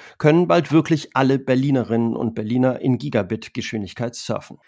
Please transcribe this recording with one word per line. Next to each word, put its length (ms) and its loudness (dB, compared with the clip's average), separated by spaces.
können 300 4
bald 240 2
wirklich 440 2
alle 220 4
Berlinerinnen 760 0
und 180 -4
Berliner 460 0
in 180 0
Gigabit-Geschwindigkeit 1200 -6
surfen. 420 -8